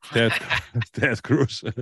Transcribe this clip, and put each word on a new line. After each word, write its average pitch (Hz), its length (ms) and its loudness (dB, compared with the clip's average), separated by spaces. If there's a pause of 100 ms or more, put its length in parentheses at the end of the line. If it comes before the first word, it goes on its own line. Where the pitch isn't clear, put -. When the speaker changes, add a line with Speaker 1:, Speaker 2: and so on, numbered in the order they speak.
(120)
Speaker 1:
Ted, 113 200 4 (200)
<laughs> - 220 -2
Speaker 2:
<laughs> 117 200 -4
Speaker 1:
Ted 120 280 -2
Cruz. - 420 0 (180)